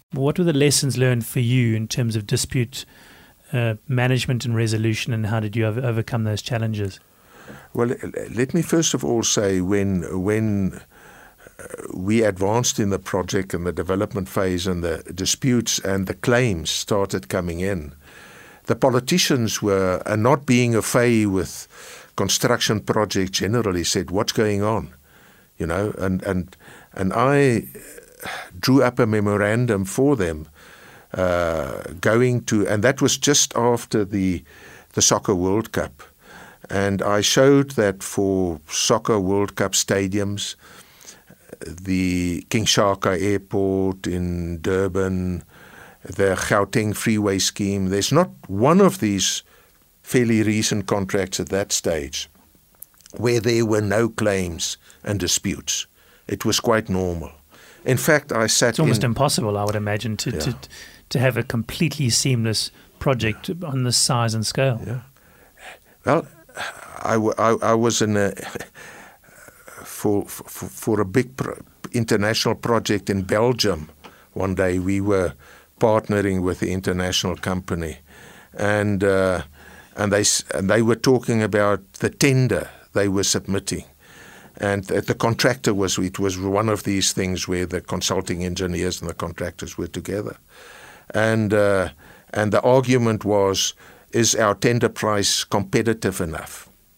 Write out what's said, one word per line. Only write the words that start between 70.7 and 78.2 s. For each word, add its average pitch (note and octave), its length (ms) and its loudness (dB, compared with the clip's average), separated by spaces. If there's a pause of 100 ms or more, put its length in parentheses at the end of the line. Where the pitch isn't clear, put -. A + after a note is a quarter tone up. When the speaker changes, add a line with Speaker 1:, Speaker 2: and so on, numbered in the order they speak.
Speaker 2:
a G2+ 40 0
big B2+ 320 -2
pro-, - 240 -8 (300)
international A2+ 640 0
project A2 560 0
in G2 120 0
Belgium G#2 640 0 (440)
one F#2 220 -2
day. F#2 240 2
We G2 220 0
were F#2+ 320 0 (460)
partnering G#2 600 2
with F2+ 200 -2
the F2+ 100 -2
international F#2 640 -2
company, E2+ 640 -6 (540)